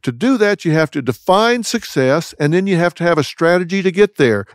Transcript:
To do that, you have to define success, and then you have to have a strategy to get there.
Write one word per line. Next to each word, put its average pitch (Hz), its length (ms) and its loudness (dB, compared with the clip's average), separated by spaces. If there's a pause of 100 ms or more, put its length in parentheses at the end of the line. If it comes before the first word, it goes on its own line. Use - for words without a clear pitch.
To 131 100 -6
do 208 260 0
that, 208 280 0
you 165 60 0
have 156 200 2
to 147 100 -8
define 208 600 0
success, 156 760 -2
and 147 120 0
then 185 140 0
you 190 120 0
have 170 180 0
to - 80 -8
have 170 160 2
a 143 40 2
strategy 180 600 -2
to 185 80 0
get 202 240 0
there. 110 400 0